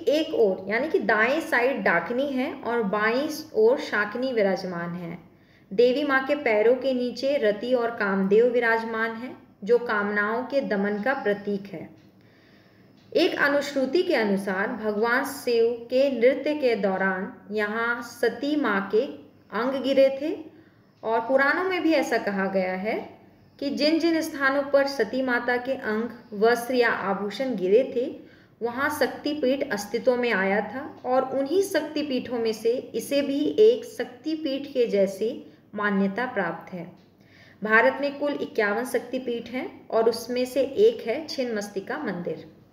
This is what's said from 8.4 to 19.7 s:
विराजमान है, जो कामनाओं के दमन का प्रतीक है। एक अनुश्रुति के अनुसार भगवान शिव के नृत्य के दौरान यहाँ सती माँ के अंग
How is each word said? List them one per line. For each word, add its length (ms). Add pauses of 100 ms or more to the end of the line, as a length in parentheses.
विराजमान 640
है, 180 (340)
जो 160
कामनाओं 640
के 200
दमन 380
का 140
प्रतीक 500
है। 240 (1200)
एक 280
अनुश्रुति 640
के 120
अनुसार 600
भगवान 500
शिव 640
के 220
नृत्य 440
के 220
दौरान 540 (200)
यहाँ 520
सती 520
माँ 340
के 140 (480)
अंग 320